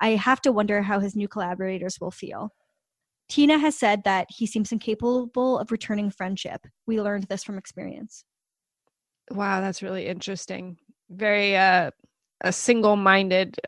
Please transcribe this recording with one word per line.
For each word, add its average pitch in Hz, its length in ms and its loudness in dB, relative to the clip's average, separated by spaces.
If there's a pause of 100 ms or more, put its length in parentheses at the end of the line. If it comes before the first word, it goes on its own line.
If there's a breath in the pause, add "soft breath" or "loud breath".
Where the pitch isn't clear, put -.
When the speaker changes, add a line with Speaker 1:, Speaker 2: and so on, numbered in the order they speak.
Speaker 1:
I 220 100 2
have 220 320 2
to 277 80 4
wonder 208 320 2
how 196 160 0
his 196 160 -2
new 202 140 -4
collaborators 185 720 -6
will 175 100 -6
feel." - 440 -12 (760)
Tina 294 300 4
has 302 180 2
said 208 280 0
that 190 260 0
he 226 160 -6
seems 214 260 -2
incapable 240 840 -2
of - 120 -6
returning 208 400 -2
friendship. - 560 -8 (200)
We 220 160 -2
learned 202 220 -2
this 196 200 -8
from 196 140 -10
experience. - 680 -16 (1080)
Speaker 2:
Wow, 196 300 0
that's 190 220 -4
really 185 240 -6
interesting. 185 720 -10 (320)
Very, 202 440 2
uh, 185 360 4 (500)
a 185 100 0
single-minded 196 1160 4